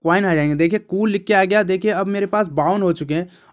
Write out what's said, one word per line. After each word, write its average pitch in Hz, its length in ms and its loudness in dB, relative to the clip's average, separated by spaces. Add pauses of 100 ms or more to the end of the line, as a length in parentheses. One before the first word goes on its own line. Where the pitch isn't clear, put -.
कॉइन 190 200 2
आ 175 100 2
जाएंगे। 147 200 0
देखिए 170 240 0
कूल 208 300 -2
लिख 196 160 -2
के 214 80 0
आ 190 100 4
गया। 202 200 2
देखिए 190 280 -2
अब 190 160 -2
मेरे 202 180 -2
पास 208 240 -2
बावन 160 320 0
हो 180 120 2
चुके 151 200 -6
हैं। 180 160 -4 (240)